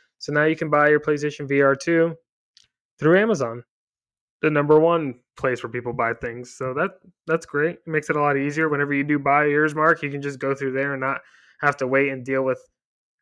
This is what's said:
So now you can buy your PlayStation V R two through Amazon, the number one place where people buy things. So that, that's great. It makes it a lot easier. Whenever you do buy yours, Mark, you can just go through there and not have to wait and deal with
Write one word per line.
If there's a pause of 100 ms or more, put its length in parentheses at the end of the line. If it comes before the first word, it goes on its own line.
(180)
So
now
you
can
buy
your
PlayStation
V
R
two (840)
through
Amazon, (800)
the
number
one (160)
place
where
people
buy
things.
So
that, (340)
that's
great.
It
makes
it
a
lot
easier.
Whenever
you
do
buy
yours,
Mark,
you
can
just
go
through
there
and
not (400)
have
to
wait
and
deal
with (640)